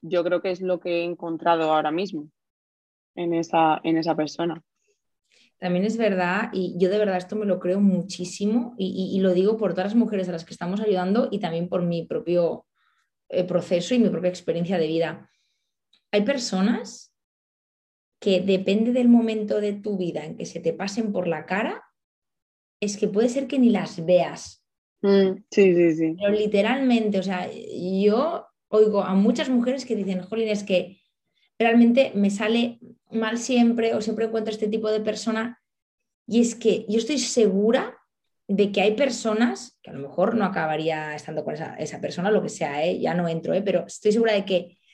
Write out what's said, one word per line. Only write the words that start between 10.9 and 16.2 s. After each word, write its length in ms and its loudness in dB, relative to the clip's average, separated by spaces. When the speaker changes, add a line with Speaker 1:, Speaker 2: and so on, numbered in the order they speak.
Speaker 2:
y 80 -4
también 300 -4
por 140 -2
mi 220 -2
propio, 600 -2
eh, 140 -2
proceso 500 -2
y 60 2
mi 100 4
propia 200 -2
experiencia 500 -4
de 80 0
vida. 420 -4
Hay 120 2